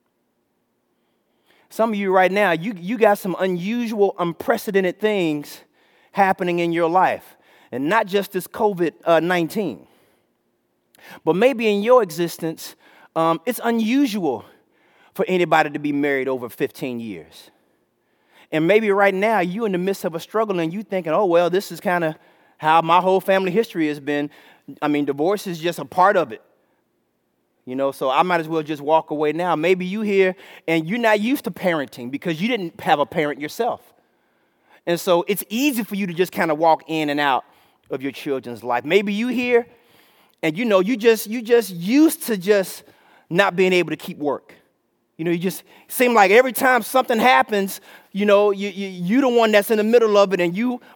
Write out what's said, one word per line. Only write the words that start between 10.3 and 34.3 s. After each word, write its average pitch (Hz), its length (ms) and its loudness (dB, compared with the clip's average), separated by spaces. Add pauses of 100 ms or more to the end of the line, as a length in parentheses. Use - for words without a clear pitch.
But 160 120 2
maybe 233 360 2
in 202 120 -2
your 247 180 6
existence, 165 720 -6 (400)
um, 165 320 2
it's 247 160 -4
unusual 220 840 0 (720)
for 196 100 -2
anybody 160 440 2
to 147 80 -8
be 147 140 -4
married 139 360 0
over 123 220 -4
fifteen 127 500 -8
years. 95 500 -14 (1000)
And 156 160 0
maybe 214 220 2
right 196 240 4
now, 208 260 0
you 180 240 -4
in 202 80 -2
the 175 60 0
midst 190 260 -4
of 170 100 -6
a 165 60 -8
struggle 208 400 -4
and 160 120 -4
you 208 100 -10
thinking, 180 300 -6
"Oh, 196 120 2
well, 175 240 2
this 180 240 -2
is 160 80 -14
kinda 175 360 -2 (420)
how 160 240 4
my 165 180 4
whole 185 200 2
family 190 300 0
history 170 380 -2
has 147 100 -6
been. 147 320 -4 (520)
I 147 60 0
mean, 147 180 0
divorce 156 400 -2
is 175 120 -8
just 165 200 -6
a 147 80 -10
part 190 300 2
of 147 160 -2
it. 101 100 -16 (1200)
You 127 120 -10
know, 135 160 -2
so 135 180 -2
I 143 120 4
might 175 180 0
as 156 80 -6
well 160 140 -2
just 147 200 -8
walk 156 280 2
away 151 220 -2
now." 170 240 -2
Maybe 180 300 0
you 202 160 -6
here 190 340 2 (320)
and 165 180 0
you're 214 120 -4
not 220 200 2
used 240 260 -2
to 220 60 -8
parenting 147 600 -4
because 156 300 -6
you 202 60 -2
didn't 202 360 -4
have 156 160 4
a 143 80 0
parent 147 340 -4
yourself. 147 540 -6 (880)